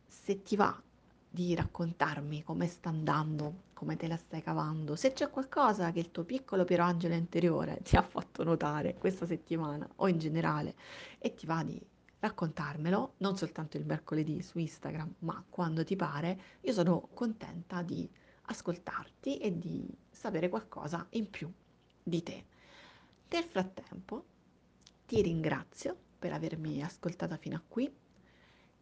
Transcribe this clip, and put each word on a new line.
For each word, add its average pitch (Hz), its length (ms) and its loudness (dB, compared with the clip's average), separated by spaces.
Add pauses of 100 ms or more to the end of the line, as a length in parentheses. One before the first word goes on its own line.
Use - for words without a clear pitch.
Se - 340 -2
ti - 140 0
va - 260 4 (520)
di 175 200 2
raccontarmi 151 920 0
come 170 240 0
sta 170 200 -6
andando, 151 760 0 (100)
come 156 240 -4
te 170 100 -4
la 165 100 -2
stai 160 240 -8
cavando, 156 540 -2
se 262 160 4
c'è 277 180 -2
qualcosa 226 600 2
che 175 80 0
il 170 120 -2
tuo 170 120 -4
piccolo 202 400 2
Pierangelo 175 500 4
interiore 165 720 2
ti - 140 6
ha 196 40 8
fatto - 440 -2
notare 160 500 2
questa 185 300 0
settimana 156 600 -2 (120)
o 196 100 4
in 180 100 6
generale 156 580 0 (440)
e 180 140 -2
ti - 120 -14
va 165 180 0
di - 180 -4 (380)
raccontarmelo, 165 960 0
non 190 180 0
soltanto 160 420 -4
il 151 80 -4
mercoledì 156 580 -2
su - 160 -8
Instagram, 156 600 -6
ma - 300 -4
quando 160 340 0
ti 190 120 0
pare, 165 440 -2 (220)
io 311 100 0
sono 175 440 4
contenta 190 640 -4
di - 260 -4 (360)
ascoltarti - 920 -6
e 190 200 0
di 170 300 -6 (200)
sapere 165 400 -2
qualcosa 170 640 -4
in 220 200 -2
più 170 200 -8 (520)
di 165 180 0
te. - 240 -10 (840)
Nel 339 140 0
frattempo 190 840 -4 (840)
ti 226 160 4
ringrazio 160 760 0 (220)
per 165 140 -4
avermi 156 500 -2
ascoltata 170 540 -4
fino - 180 -6
a 165 120 -6
qui, 262 240 -2 (920)